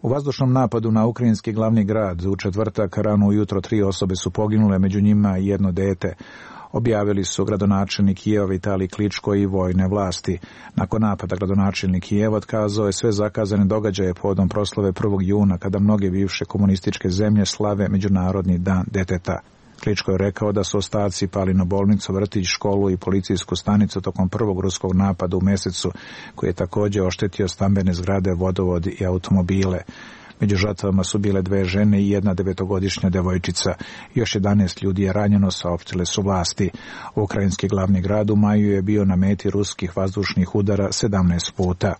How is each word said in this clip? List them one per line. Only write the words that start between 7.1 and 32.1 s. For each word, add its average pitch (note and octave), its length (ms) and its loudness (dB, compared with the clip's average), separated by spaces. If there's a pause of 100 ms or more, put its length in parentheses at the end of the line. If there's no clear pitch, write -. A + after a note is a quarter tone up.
su - 200 -2
gradonačelnik G2 760 0
Kijeva G#2 280 0
Vitalij F#2+ 420 -2
Kličko G#2 460 -2
i G2+ 120 2
vojne F#2 420 0
vlasti. F#2+ 500 -2 (360)
Nakon A2 280 0
napada G2 340 -2
gradonačelnik G2 680 0
Kijeva G#2+ 320 0
otkazao G#2+ 500 -2
je G2 60 0
sve A2+ 200 0
zakazane G#2 520 0
događaje G2 500 0
povodom F#2+ 340 0
proslave G2+ 440 -2
prvog G2+ 300 -2
juna, G2 360 2
kada G2 200 -4
mnoge G2+ 320 2
bivše F#2+ 340 -2
komunističke G2 640 0
zemlje G#2 380 2
slave G#2 420 -2
Međunarodni F#2+ 680 2
dan F2+ 320 0
deteta. F#2 480 -2 (460)
Kličko G2 280 -2
je F#2 60 0
rekao G2+ 340 0
da G2+ 120 0
su - 140 -2
ostaci G2+ 480 -2
pali F#2+ 280 0
na F#2+ 100 4
bolnicu, G2 480 0
vrtić, G2 340 -2
školu G2+ 440 0
i F#2 60 0
policijsku F#2 600 -2
stanicu G#2 440 2
tokom F#2 280 -2
prvog G2+ 320 -2
ruskog F#2 340 -2
napada F#2 420 2
u F2+ 40 2
mjesecu, F#2 520 0 (420)
koji - 160 -2
je F2+ 40 -2
također G2+ 480 0
oštetio F#2 460 -2
stambene G2 440 0
zgrade, F#2 400 -2
vodovod F2+ 540 0
i G2 200 -4
automobile. F#2 720 0 (600)
Među G2+ 160 2
žrtvama F#2+ 480 0
su - 140 -4
bile G2 240 0
dve G2 220 0
žene G2+ 380 2
i G2+ 80 2